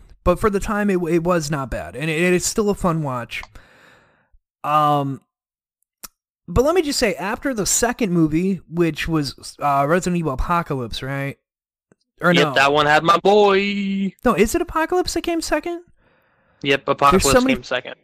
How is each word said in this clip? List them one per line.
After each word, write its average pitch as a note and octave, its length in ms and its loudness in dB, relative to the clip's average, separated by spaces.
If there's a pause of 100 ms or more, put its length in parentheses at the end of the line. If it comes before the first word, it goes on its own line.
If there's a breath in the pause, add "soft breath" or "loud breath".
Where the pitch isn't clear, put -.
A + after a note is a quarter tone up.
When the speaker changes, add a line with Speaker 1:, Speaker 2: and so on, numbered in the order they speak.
(240 soft breath)
Speaker 1:
but F3 160 2
for A3 100 2
the G3 100 0
time, G#3 300 -2
it, F3+ 200 0
it E3 140 2
was E3+ 260 0
not C#3 220 -6
bad, F2 240 -8
and D3+ 160 -6
it, F3 220 0
it's F3 120 0
still G#3 240 -2
a G3 60 0
fun E3 260 -2
watch. B2+ 400 -8 (1200 soft breath)
Um, D3 580 0 (1300)
but G3+ 160 2
let D#4+ 120 2
me F#4 60 4
just C#4+ 180 -4
say, G#3+ 160 0
after A3 380 -6
the G#3 120 -4
second - 460 -2
movie, E3+ 460 0 (120)
which E3 380 -2
was, D3+ 520 -6
uh, C#3+ 280 0
Resident F3 320 0
Evil D3+ 140 -4
Apocalypse, C#3 680 -4
right? C#3 360 -8 (840)
Or F3 120 2
Speaker 2:
Yep, E3+ 100 4
Speaker 1:
no? C#3+ 100 0
Speaker 2:
that C#3 200 4
one D3 120 4
had D3+ 180 4
my E3 140 6
boy. G3 960 2 (100)
Speaker 1:
No, A#3 120 2
is G#3+ 200 2
it E4+ 60 -2
Apocalypse E4+ 540 -2
that E4 60 -4
came E4+ 200 -4
second? E4+ 420 -4 (800)
Speaker 2:
Yep, C#3 240 0
Speaker 1:
There's C#3+ 100 0
Speaker 2:
Apocalypse C#3+ 360 4
Speaker 1:
so C3 100 6
many C3 140 2
Speaker 2:
came A#2+ 80 -6
second. - 400 -6